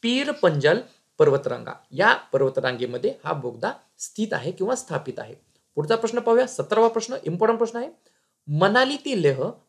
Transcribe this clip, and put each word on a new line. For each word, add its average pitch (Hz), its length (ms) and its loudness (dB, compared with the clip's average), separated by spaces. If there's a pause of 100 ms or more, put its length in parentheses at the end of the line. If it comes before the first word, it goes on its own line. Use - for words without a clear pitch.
पीर 262 300 0
पंजाल 160 480 4 (400)
पर्वतरांगा 135 540 2 (180)
या 190 220 4 (180)
पर्वतरांगेमध्ये 127 800 -2 (100)
हा 165 100 -4
बोगदा 123 380 -6 (280)
स्थित - 340 -6
आहे 135 180 -6
किंवा 190 240 -4
स्थापित - 440 -8
आहे. 110 140 -14 (440)
पुढचा 151 180 0
प्रश्न 226 240 -2
पाहूया, 233 280 4
सतरावा 226 400 2
प्रश्न, 226 360 -4
इम्पॉर्टंट 220 340 0
प्रश्न 233 200 -2
आहे. 262 120 -8 (580)
मनाली 208 480 4
ते 269 260 -4
लेह 135 200 2 (280)